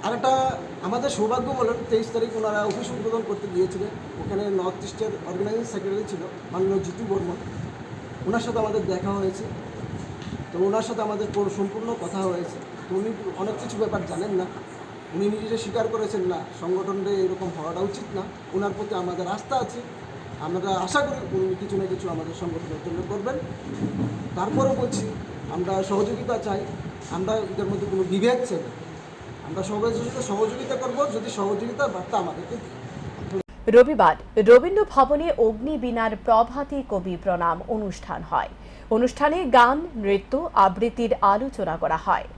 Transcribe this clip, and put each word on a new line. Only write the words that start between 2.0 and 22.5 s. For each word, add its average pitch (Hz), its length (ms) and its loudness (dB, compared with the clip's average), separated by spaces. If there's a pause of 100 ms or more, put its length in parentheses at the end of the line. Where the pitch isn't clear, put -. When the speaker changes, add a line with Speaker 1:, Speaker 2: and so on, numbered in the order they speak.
Speaker 1:
তারিখ 226 240 0
ওনারা 208 260 0
অফিস 202 280 -2
উদ্বোধন 226 360 0
করতে 202 280 -4
গিয়েছিলেন, 185 320 2 (320)
ওখানে 196 440 0
নর্থ 185 200 -2
ইস্টের 214 280 -4 (160)
অর্গানাইজিং 208 360 -2
সেক্রেটারি 196 460 -2
ছিল 180 100 -6 (320)
মাননীয় 190 280 2
জিতু 180 300 -4
বর্মন, 175 260 0 (920)
ওনার 226 120 2
সাথে 226 200 -2
আমাদের 208 280 0
দেখা 190 240 -2
হয়েছে। 196 320 -2 (1080)
তো 180 120 2
ওনার 214 160 2
সাথে 226 200 -2
আমাদের 214 320 -2
পুরো 202 240 2
সম্পূর্ণ 214 440 -2
কথা 180 160 -4
হয়েছে। 180 400 -2 (320)
তো 180 60 -2
উনি 214 160 0 (260)
অনেক 208 160 -2 (100)
কিছু 220 140 -6
ব্যাপার 208 220 0 (100)
জানেন 190 220 -4
না, 180 140 0 (680)
উনি 190 120 0
নিজে 220 320 0
স্বীকার 214 300 -2
করেছেন 214 340 -2
না 180 160 0 (220)
সংগঠনটা 190 520 -2
এরকম 185 460 0
হওয়াটা 170 220 -6
উচিত 202 360 -4
না। 190 60 -4 (320)
ওনার 196 240 0
প্রতি 208 180 -4
আমাদের 180 320 -2
আস্থা 202 280 -4
আছে, 240 240 -2 (600)
আমরা 180 320 -2
আশা 185 280 2
করি 233 380 -2
উনি 185 220 2
কিছু 196 180 -4
না 190 80 0
কিছু 180 240 -4
আমাদের 160 300 -6
সংগঠনের 170 460 -6